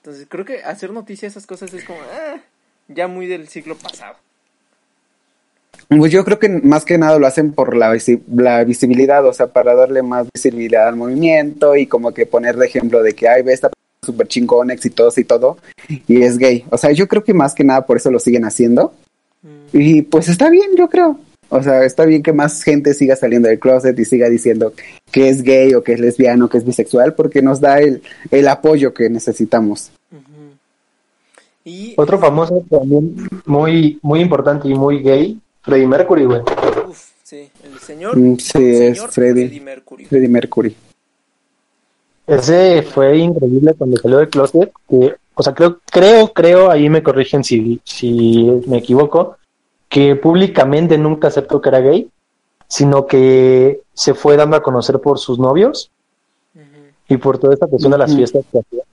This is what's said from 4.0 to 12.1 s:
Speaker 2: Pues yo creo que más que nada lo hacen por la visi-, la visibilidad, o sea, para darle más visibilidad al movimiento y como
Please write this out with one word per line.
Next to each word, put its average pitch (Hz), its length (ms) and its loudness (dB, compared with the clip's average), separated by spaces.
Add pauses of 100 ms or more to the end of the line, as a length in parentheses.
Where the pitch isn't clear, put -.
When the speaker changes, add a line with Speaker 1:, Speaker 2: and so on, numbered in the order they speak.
Speaker 2:
Pues 151 240 2
yo 190 120 2
creo 208 140 -2
que 214 120 0
más 151 360 0
que 175 140 0
nada 156 180 2
lo 143 80 2
hacen 147 280 -2
por 127 220 -2
la 113 180 2
visi-, 117 280 -2 (140)
la 120 280 2
visibilidad, 131 600 0
o 127 80 2
sea, 127 140 -2
para 120 260 0
darle 131 300 2
más 123 300 -6
visibilidad 117 540 -2
al 117 80 -4
movimiento 147 800 0
y 139 120 0
como 117 260 -4